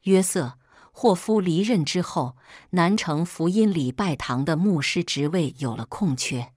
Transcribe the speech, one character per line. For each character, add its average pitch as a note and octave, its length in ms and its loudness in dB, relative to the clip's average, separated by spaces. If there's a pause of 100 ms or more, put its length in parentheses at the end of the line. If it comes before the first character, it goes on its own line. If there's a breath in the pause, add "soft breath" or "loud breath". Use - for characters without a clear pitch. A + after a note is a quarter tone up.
约 F#3+ 160 6
瑟· E3+ 380 -4 (320 soft breath)
霍 A3+ 240 2
夫 A3 260 2
离 F3+ 200 2
任 G3+ 240 2
之 C#3 180 -2
后， C3 340 -4 (340 loud breath)
南 F3+ 260 4
城 D#3+ 280 -2
福 E3 240 -2
音 G#3 240 2
礼 C3+ 200 -2
拜 F3 240 -2
堂 C3 280 -4
的 D#3+ 120 0
牧 F3 260 2
师 - 220 -2
职 D3 240 -2
位 D#3 300 -2
有 B2 180 -4
了 A#2 100 -10
空 D3+ 300 -2
缺。 B2 400 -6